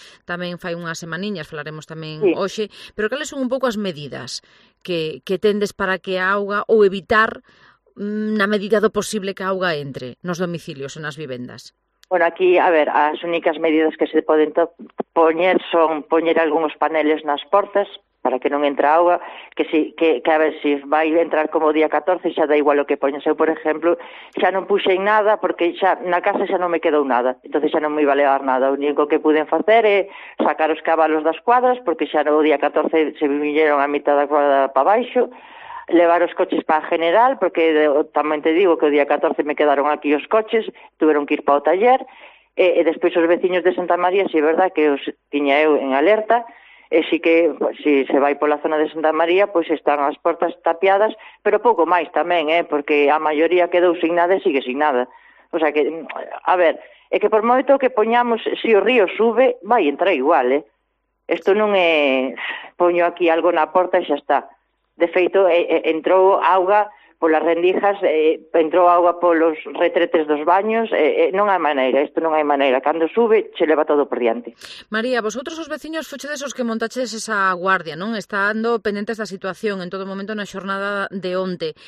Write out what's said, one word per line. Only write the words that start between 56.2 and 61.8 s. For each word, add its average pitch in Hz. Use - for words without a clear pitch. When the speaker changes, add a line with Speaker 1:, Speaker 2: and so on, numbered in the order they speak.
Speaker 2:
a 175
ver, 170
é -
que 202
por 214
moito 269
que 254
poñamos, 233
si -
o 190
río 220
sube, 233
vai 208
entrar 175
igual, 139
eh. -
Isto 190
non 214
é, 147